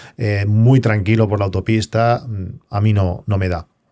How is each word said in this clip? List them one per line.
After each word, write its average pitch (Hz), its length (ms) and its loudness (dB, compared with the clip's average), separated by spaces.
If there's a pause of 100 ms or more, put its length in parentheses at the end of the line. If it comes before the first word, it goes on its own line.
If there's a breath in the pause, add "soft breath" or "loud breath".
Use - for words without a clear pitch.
(160 loud breath)
eh, 104 300 -2
muy 113 320 4
tranquilo 110 500 2
por 104 120 -2
la 101 60 -2
autopista. 110 760 -2 (460)
A 101 100 -2
mí 107 120 2
no, 95 340 -2
no 101 100 -2
me 92 120 -2
da. 82 180 -6 (260)